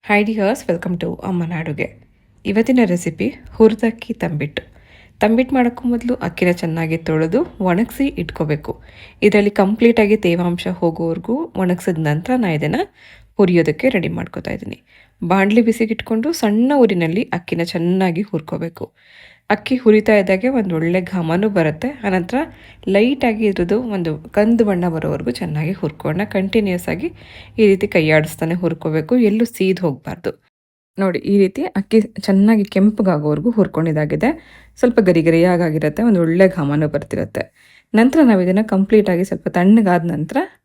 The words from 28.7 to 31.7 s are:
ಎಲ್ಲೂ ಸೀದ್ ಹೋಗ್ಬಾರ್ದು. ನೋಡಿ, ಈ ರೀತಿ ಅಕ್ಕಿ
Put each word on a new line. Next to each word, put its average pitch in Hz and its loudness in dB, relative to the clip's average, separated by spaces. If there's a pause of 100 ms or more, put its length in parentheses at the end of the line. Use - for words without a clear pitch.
ಎಲ್ಲೂ 220 2
ಸೀದ್ 190 -2
ಹೋಗ್ಬಾರ್ದು. 170 -6 (540)
ನೋಡಿ, 190 -2
ಈ 202 0
ರೀತಿ 196 2
ಅಕ್ಕಿ 220 0